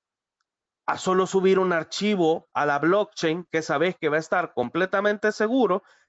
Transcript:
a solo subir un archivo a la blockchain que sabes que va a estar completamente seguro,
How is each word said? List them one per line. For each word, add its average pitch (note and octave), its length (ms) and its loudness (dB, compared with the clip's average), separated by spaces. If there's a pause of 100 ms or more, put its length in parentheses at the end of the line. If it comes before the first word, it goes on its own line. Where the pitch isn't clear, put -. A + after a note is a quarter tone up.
(880)
a D#3 120 -4
solo F#3 280 0
subir F#3+ 320 2
un F#3 140 0
archivo F3 800 -2
a C#3+ 140 -2
la C#3+ 120 0
blockchain E3+ 720 0
que D#3+ 120 -2
sabes E3 340 0
que D#3 140 -2
va D3 60 2
a D#3+ 40 0
estar E3 320 -2
completamente G3 800 -2
seguro, A3 500 0 (260)